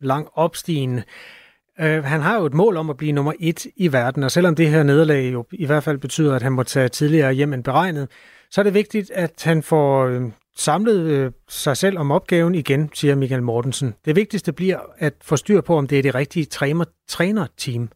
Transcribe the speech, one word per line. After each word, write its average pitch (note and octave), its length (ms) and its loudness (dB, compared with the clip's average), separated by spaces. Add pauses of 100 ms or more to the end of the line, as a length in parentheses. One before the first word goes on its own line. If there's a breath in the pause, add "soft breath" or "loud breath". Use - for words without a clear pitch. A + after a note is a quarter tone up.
lang C#3 340 -2
opstigen. D3+ 600 -2 (840 loud breath)
Øh, D#3 240 0
han C#3+ 180 -2
har G#3 180 0
jo E3+ 60 0
et C3+ 80 -2
mål F#3 240 2
om D#3+ 120 -4
at C#3 80 -8
blive D3+ 140 -2
nummer C#3+ 280 0
et E3 260 -4 (120)
i E3+ 160 2
verden, C3 300 0
og C3 80 0
selvom F3 240 2
det D#3 140 4
her D#3 140 4
nederlag C#3+ 500 4
jo A#2+ 180 -6
i F#3 140 -6
hvert D3 180 2
fald D3 140 -2
betyder, C#3 380 0
at A#2+ 60 -2
han C3 100 0
må B2+ 120 0
tage C3 260 0
tidligere D3 440 2
hjem C#3+ 200 0
end B2 100 -6
beregnet, C#3+ 440 0 (420 soft breath)
så - 120 0
er - 20 0
det G3+ 100 2
vigtigt, G#3 380 -2
at - 340 -6
han D#3+ 180 2
får, C#3 420 2
øh, B2 160 -2 (340)
samlet, F3 560 0
øh, C3+ 200 0 (160)
sig - 300 -2
selv F#3+ 220 0
om C#3 120 0
opgaven F3 440 2
igen, D3 380 0
siger C#3+ 220 2
Michael C3 280 0
Mortensen. A#2+ 520 -4 (100)
Det D#3 100 0
vigtigste G3 380 -4
bliver F3+ 240 -2 (220)
at D3 140 -2 (100)
få D#3 120 -2
styr G3 260 2
på, E3+ 160 0
om C#3 100 0
det C#3 120 2
er C3 40 2
det C3+ 120 0
rigtige D3 300 -2
træner-, D#3 460 -2 (160)
trænerteam, C3+ 880 -4